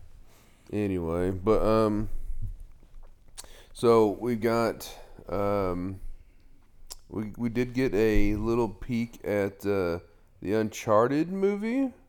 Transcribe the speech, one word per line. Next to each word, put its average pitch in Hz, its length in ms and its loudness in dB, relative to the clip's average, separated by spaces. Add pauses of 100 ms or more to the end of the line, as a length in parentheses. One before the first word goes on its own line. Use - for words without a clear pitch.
(720)
Anyway, 92 580 -2
but, 95 340 2
um, 107 440 2 (1600)
so 113 380 6 (100)
we 120 160 -2
got, 113 560 -2 (360)
um, 95 720 -2 (1080)
we, 107 280 -6
we 117 120 -4
did 123 260 -4
get 131 200 0
a 104 420 6
little 113 320 0
peek 117 560 -6
at, 101 420 -2
uh, 90 320 0 (420)
the 90 140 -2
Uncharted 117 760 2
movie 208 640 0 (160)